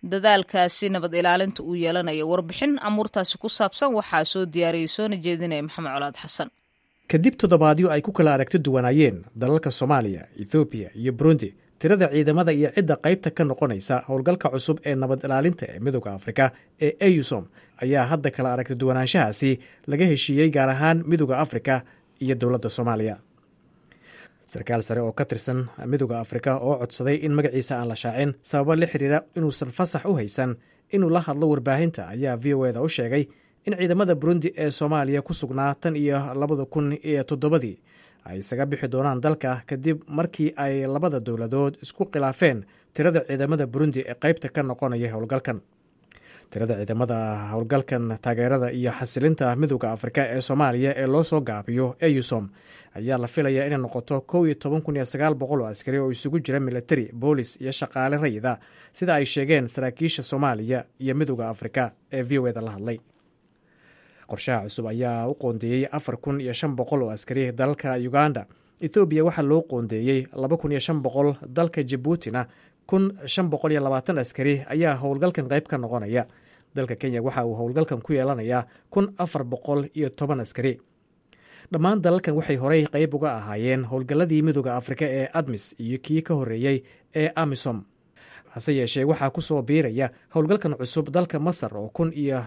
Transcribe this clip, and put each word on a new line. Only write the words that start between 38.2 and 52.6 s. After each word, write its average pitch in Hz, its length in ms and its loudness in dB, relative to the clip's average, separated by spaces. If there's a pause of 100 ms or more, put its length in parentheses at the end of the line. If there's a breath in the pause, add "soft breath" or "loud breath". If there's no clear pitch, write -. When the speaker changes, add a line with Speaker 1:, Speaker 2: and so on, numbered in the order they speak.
Speaker 2:
ay 95 140 -10
isaga 127 280 -2
bixi 139 240 -4
doonaan 131 320 0
dalka 139 440 0
kadib 147 420 -2
markii 156 480 -2
ay 139 180 -2 (120)
labada 143 340 0
dowladood 117 640 -2
isku - 280 -6
khilaafeen 135 540 2 (300 soft breath)
tirada 160 340 4
ciidamada 139 380 0
Burundi 131 360 0
ee 120 120 -8
qaybta 160 360 0
ka 151 120 -2
noqonaya 123 520 -2
howlgalkan. 113 460 -2 (920 loud breath)
Tirada 113 240 -2
ciidamada 113 420 -2 (360)
howlgalkan 117 720 -2
taageerada 123 500 0
iyo 123 260 -2
xasilinta 135 580 2
Midowga 131 360 0
Afrika 120 340 -2
ee 123 140 -4
Soomaaliya 135 560 2
ee 131 100 -2
loo 143 160 2
soo 156 180 2
gaabiyo 117 460 -2 (160)
A 170 60 4 (100)
U 127 40 0
som 113 220 0 (540 loud breath)